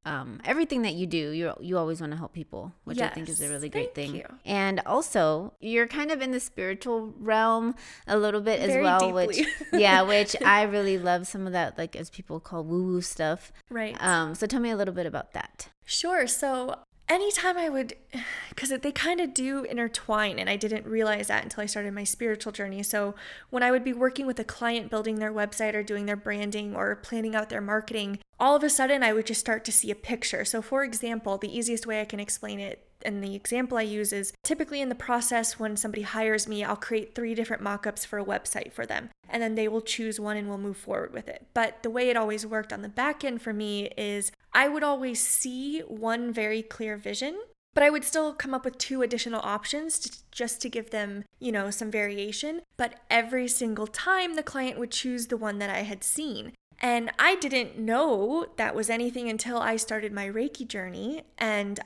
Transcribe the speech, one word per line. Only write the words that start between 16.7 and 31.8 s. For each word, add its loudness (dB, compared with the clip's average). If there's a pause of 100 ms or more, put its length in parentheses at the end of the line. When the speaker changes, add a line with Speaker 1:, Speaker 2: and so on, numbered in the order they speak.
Speaker 2:
anytime 2
I 0
would, -2 (280)
<sighs> -8
'cause -2
they 0
kinda 2
do -2
intertwine, 0
and 0
I 2
didn't -2
realize 2
that 2
until -8
I -2
started -4
my -6
spiritual -2
journey. -6
So 0 (360)
when 2
I 6
would 6
be 0
working 2
with 0
a -4
client -2
building 0
their -2
website 0
or 0
doing -2
their 0
branding -4
or 0
planning -4
out 0
their -2
marketing, -2 (200)
all 8
of 6
a 4
sudden 4
I 6
would 2
just 0
start -2
to 0
see 4
a -2
picture. -4
So 0
for 0
example, -2
the -6
easiest -2